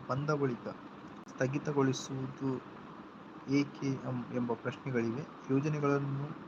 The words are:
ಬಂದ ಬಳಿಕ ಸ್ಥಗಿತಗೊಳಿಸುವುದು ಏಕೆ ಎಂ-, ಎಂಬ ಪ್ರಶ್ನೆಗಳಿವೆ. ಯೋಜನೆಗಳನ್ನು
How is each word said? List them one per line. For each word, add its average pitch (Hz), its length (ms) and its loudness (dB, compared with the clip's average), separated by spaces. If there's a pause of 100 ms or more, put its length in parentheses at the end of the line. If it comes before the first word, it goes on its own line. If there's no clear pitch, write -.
ಬಂದ 143 220 2
ಬಳಿಕ 135 380 2 (600)
ಸ್ಥಗಿತಗೊಳಿಸುವುದು 135 1400 0 (760)
ಏಕೆ 139 380 2
ಎಂ-, 127 480 -2
ಎಂಬ 123 180 2
ಪ್ರಶ್ನೆಗಳಿವೆ. 120 680 0 (280)
ಯೋಜನೆಗಳನ್ನು 143 760 4 (220)